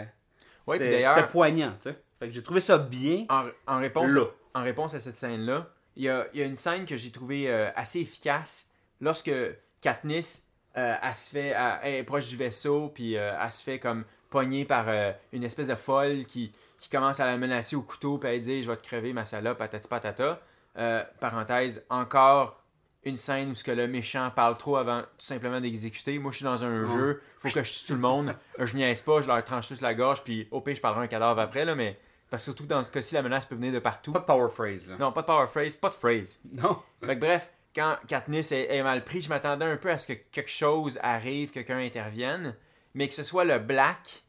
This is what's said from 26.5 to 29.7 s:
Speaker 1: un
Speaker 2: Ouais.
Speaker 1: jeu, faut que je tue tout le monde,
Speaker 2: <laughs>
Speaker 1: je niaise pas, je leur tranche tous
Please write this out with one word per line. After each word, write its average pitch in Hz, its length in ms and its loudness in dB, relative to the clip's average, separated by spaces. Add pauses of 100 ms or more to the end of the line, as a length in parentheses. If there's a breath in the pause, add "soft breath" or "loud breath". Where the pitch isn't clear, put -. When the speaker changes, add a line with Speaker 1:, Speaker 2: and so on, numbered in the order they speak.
Speaker 1:
un 117 180 0
Speaker 2:
Ouais. 117 100 0
Speaker 1:
jeu, 139 280 2 (160 loud breath)
faut - 100 -8
que 135 160 0
je - 80 -6
tue - 160 -8
tout 151 60 -2
le 127 60 0
monde, 131 360 2 (120)
Speaker 2:
<laughs> - 120 -10
Speaker 1:
je 123 160 -2
niaise 127 260 2
pas, 151 200 4
je 131 60 -4
leur 120 180 4
tranche 120 240 -4
tous 127 100 -12